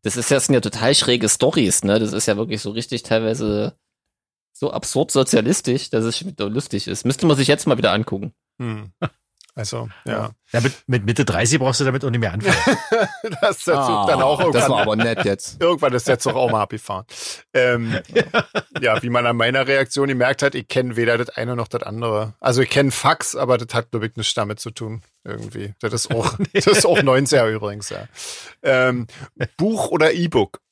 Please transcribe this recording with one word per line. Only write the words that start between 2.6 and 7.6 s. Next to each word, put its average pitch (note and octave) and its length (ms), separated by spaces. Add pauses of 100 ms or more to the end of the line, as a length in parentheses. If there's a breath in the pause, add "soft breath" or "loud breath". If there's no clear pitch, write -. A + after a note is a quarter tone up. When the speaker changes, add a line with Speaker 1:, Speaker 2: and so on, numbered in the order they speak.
Speaker 1:
so G#2 100
richtig A2+ 320
teilweise A2 720 (760)
so - 180
absurd - 400
sozialistisch, B2+ 800
dass A2+ 140
es A2+ 140
schon F3+ 120
wieder G2+ 200
lustig A2 380
ist. - 180
Müsste C3+ 200
man D3+ 120
sich C3+ 100
jetzt D3 200